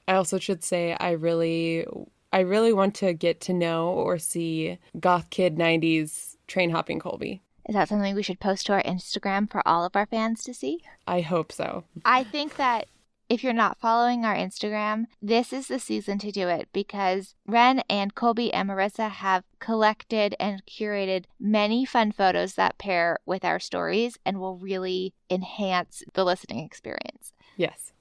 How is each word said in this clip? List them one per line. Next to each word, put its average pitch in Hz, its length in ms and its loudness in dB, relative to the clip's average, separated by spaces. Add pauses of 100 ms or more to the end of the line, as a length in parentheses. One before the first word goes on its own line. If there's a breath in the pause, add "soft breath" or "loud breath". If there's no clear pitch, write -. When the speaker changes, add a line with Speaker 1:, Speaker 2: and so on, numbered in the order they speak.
Speaker 1:
I 185 60 4
also 190 240 2
should 180 260 -4
say 170 340 0
I 180 120 -2
really, 165 760 0 (480)
I 190 80 4
really 208 320 4
want 196 240 2
to 190 160 2
get 165 300 0
to - 100 -2
know 165 360 2
or 180 300 0
see 165 600 -4 (200 soft breath)
goth 175 300 2
kid 175 300 2
nineties 165 880 2
train 180 240 0
hopping - 300 -2
Colby. - 420 -8 (260)
Speaker 2:
Is 214 60 -4
that 185 160 2
something 202 240 0
we 202 80 -2
should 185 180 -6
post 196 260 -2
to - 60 0
our 196 120 4
Instagram 196 680 -2
for - 180 -2
all 170 160 4
of 185 100 -4
our 202 120 2
fans 226 380 -2
to 247 100 -12
see? 302 260 -6 (260 loud breath)
Speaker 1:
I 180 140 0
hope 165 320 -2
so. 165 320 -6 (180)
Speaker 2:
I 254 220 4
think 294 320 -6
that 247 300 0 (400)
if 233 160 0
you're 254 120 2
not 220 260 2
following 233 460 2
our 208 100 2
Instagram, 214 680 -4 (160)
this 226 280 2
is 262 160 -6
the 262 120 -4
season 208 400 -4
to 208 120 -6
do 196 180 -2
it 170 260 -2
because 190 600 -2 (120)
Ren 240 420 4
and 202 260 -2
Colby 240 380 0
and 196 160 0
Marissa 202 420 -2
have 190 340 0 (160)
collected 214 800 2
and 196 280 -4
curated 196 580 -2 (160)
many 214 460 2
fun 220 260 2
photos 190 420 2
that 185 220 0
pair 170 480 0
with 190 180 -4
our 170 160 0
stories 180 680 -2
and 196 120 -2
will 185 200 -8
really 185 560 -4 (160)
enhance 185 720 -2 (100)
the 190 100 2
listening 180 400 -2
experience. - 720 -14 (240 soft breath)
Speaker 1:
Yes. - 440 -4